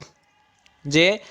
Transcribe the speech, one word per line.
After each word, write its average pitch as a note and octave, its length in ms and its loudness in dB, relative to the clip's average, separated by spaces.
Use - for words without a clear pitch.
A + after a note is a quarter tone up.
যে E3+ 320 0